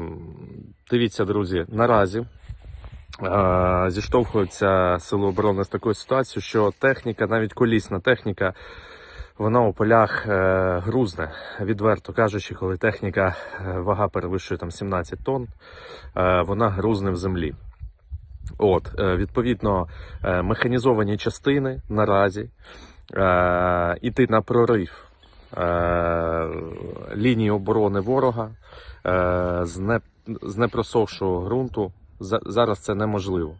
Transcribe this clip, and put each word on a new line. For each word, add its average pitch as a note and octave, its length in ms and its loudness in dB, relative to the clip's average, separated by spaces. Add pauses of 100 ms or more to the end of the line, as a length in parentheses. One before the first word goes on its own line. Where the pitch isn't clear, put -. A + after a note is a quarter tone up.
(920)
дивіться, A#2 340 2
друзі, F#2 440 -2
наразі, A2 580 2 (960)
е, F#2 640 4
зіштовхуються F#2+ 1120 2
Сили G2+ 260 0
оборони G2 380 2
з - 40 -12
такою G#2+ 260 -2
ситуацією, - 480 -2
що G#2 360 2
техніка, A#2+ 480 0
навіть A2 260 0
колісна A2 480 2
техніка, G2+ 540 0 (840)
вона A2 220 2
у G#2+ 120 4
полях, A2 540 4
е, F#2+ 580 2
грузне. F#2 460 -2 (300)
Відверто G2+ 520 0
кажучи, G2+ 420 0
коли F#2+ 220 -4
техніка, F#2+ 600 0 (240)
е, F#2+ 180 -6
вага G2 300 0
перевищує F2+ 500 -4
там F2 120 -8
сімнадцять F#2+ 540 -6
тонн, C3 240 -4 (680)
е, F2+ 260 4
вона G2+ 260 0
грузне G2 420 0
в F2+ 60 -2
землі. F2 380 -2 (1040)
От, F#2+ 400 4
е, F#2 180 2
відповідно, G2+ 720 0 (380)
е, F2+ 180 0
механізовані A2+ 760 0
частини C3+ 720 -2
наразі, G2+ 640 2 (640)
е, F2+ 880 2
іти B2 260 2
на A2 140 4
прорив, A2+ 640 2 (520)
е, E2+ 920 0 (680)
лінії A2 340 4
оборони G#2 500 2
ворога, A#2 500 0 (560)
е, F2+ 560 2
з E2+ 160 -6
не-, G#2+ 220 0 (420)
з G2 140 -8
непросохшого G#2+ 880 0
ґрунту, A2 480 -2 (280)
за-, G2+ 260 -2
зараз G#2+ 320 0
це - 160 -2
неможливо. F#2 640 -2